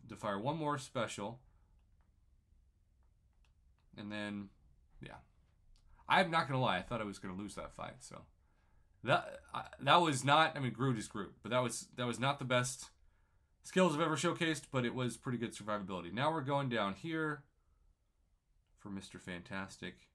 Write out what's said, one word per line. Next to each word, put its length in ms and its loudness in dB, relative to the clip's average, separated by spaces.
to 80 -12
fire 220 -2
one 180 -2
more 220 -2
special. 640 -6
And 140 -10
then 380 -6
yeah. 160 -14
I'm 220 6
not 180 2
gonna 120 2
lie, 180 4
I 40 -4
thought 180 -4
I 40 -2
was 140 -6
gonna 180 -8
lose 180 -8
that 200 -12
fight, 260 -10
so. 220 -16
That, 360 0
I, 100 -6
that 220 6
was 220 2
not, 320 6
I 40 -4
mean, 120 0
Groot 260 0
is 100 -6
Groot, 340 -8
but 80 -6
that 120 4
was, 240 -4
that 100 -2
was 140 -2
not 180 0
the 60 -6
best 460 0
skills 320 4
I've 60 2
ever 160 2
showcased, 540 2
but 140 2
it 100 0
was 220 -2
pretty 220 -4
good 160 -4
survivability. 580 -4
Now 200 0
we're 100 -2
going 260 0
down 260 0
here 500 -4
for 120 -12
Mister 280 -10
Fantastic. 960 -10